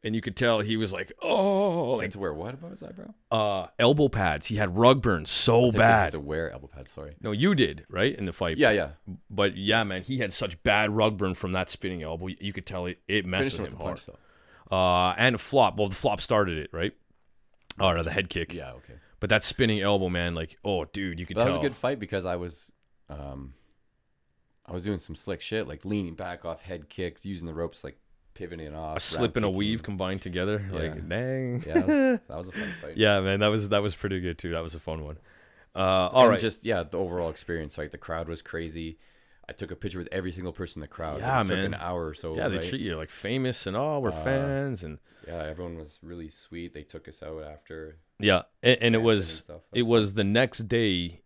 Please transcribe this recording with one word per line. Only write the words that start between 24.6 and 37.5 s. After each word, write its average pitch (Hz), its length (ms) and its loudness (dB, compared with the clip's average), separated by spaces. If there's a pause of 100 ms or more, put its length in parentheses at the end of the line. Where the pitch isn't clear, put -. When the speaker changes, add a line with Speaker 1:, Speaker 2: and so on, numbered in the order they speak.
Speaker 2:
I - 80 -14
was 87 120 -8
doing 98 160 -2
some 78 160 -14
slick 92 240 -8
shit, 110 260 -6
like 71 180 -14
leaning 95 300 -4
back 90 300 -10
off 82 180 -8
head 85 260 -12
kicks, - 380 -8
using 87 220 -8
the 80 60 -10
ropes, 82 280 -6
like, 67 160 -14 (400)
pivoting 82 360 -10
off, 78 240 -6
Speaker 1:
A - 20 -4
slip - 360 0
and 110 80 2
a 101 40 2
Speaker 2:
round 92 100 0
Speaker 1:
weave 107 220 0
Speaker 2:
kicking. - 40 -14
Speaker 1:
combined 95 380 -4
together. 95 480 -2
Like, 80 240 -4
Speaker 2:
Yeah. 78 140 -8
Speaker 1:
dang. 123 580 -4
Speaker 2:
Yeah, 78 80 -6
that 330 120 4
was, 262 360 4
Speaker 1:
<laughs> - 60 -20
Speaker 2:
that - 100 -10
was 90 100 -10
a - 40 -16
fun 208 160 -6 (120)
fight. 76 160 -10
Speaker 1:
Yeah, 104 240 6
man, 98 200 2
that 104 80 6
was, 104 220 0
that 101 120 2
was 101 120 -2
pretty 98 260 -4
good 87 180 -4
too. 85 140 -6
That 82 100 -4
was 82 120 -10
a 85 60 -12
fun 80 240 -6
one. 76 140 -12 (560)
Uh, - 40 -8
all 92 440 4
Speaker 2:
And 120 80 12
Speaker 1:
right. 98 100 4
Speaker 2:
just, 110 240 -2
yeah, 104 200 0
the 80 140 -6
overall 87 320 -2
experience, 80 460 -6